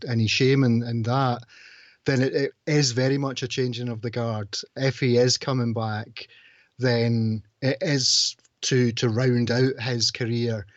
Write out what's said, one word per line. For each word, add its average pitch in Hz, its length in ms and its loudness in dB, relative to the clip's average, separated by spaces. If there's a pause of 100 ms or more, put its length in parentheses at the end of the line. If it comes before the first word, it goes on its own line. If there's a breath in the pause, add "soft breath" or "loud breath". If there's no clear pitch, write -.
any 113 200 0
shame 135 360 2
in, 117 200 2
in 117 200 -4
that, 123 380 0 (640 loud breath)
then 135 160 2
it, 131 120 0
it 139 180 0 (160)
is 147 240 2
very 131 260 2
much 135 240 -4
a 131 60 -4
changing 123 420 -4
of 113 120 -8
the 117 100 -6
guard. 110 440 -4 (200)
If 135 240 -2
he 120 180 4
is 123 200 4
coming 123 360 -2
back, 110 540 -6 (500 loud breath)
then 117 680 0 (180)
it 135 200 0
is 139 540 0 (260)
to, 123 320 2
to 123 160 0
round 120 400 2
out 131 300 2
his 117 320 -2
career. 117 540 -2 (120 loud breath)